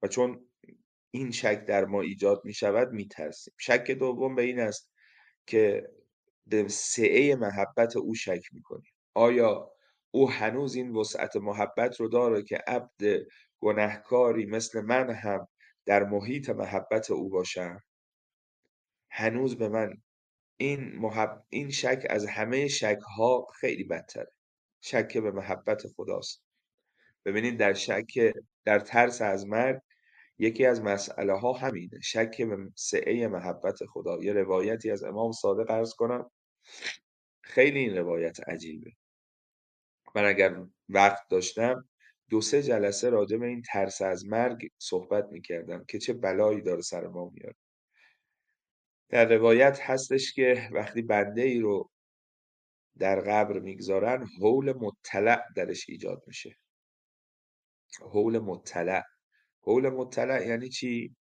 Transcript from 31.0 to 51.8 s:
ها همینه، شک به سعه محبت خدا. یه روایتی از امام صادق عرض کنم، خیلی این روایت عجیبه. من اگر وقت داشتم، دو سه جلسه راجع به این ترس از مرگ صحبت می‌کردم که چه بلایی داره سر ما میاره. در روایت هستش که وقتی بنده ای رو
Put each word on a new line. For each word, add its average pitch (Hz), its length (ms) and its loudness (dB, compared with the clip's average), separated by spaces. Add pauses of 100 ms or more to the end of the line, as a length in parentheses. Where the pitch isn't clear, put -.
ها 117 200 0
همینه، 123 500 -6
شک 113 380 -2
به 110 160 -2 (180)
سعه 113 520 0
محبت 90 580 -4
خدا. 85 380 -6
یه 98 100 0
روایتی 101 580 0
از 101 120 -4
امام 113 280 -4
صادق 110 400 0
عرض 113 220 0
کنم، 123 380 -2 (1120)
خیلی 139 380 4
این 110 180 0
روایت 85 520 -4
عجیبه. 80 420 -12 (1200)
من 104 100 4
اگر 95 400 4 (240)
وقت 98 400 6
داشتم، 113 600 -2 (400)
دو 110 120 2
سه 143 220 2
جلسه 110 460 0
راجع 107 280 2
به 120 80 -4
این 120 160 -6
ترس 98 400 -4
از 95 240 -2
مرگ 117 520 -2
صحبت 95 540 -2
می‌کردم 87 540 -10
که - 140 -10
چه 123 140 -4
بلایی 104 480 0
داره 87 200 -2
سر 87 260 -8
ما 90 260 -10
میاره. - 220 -18 (1500)
در 120 160 6
روایت 117 560 6
هستش 131 520 -2
که 123 380 2
وقتی 104 300 -4
بنده 104 400 0
ای 123 180 2
رو 104 320 0 (1040)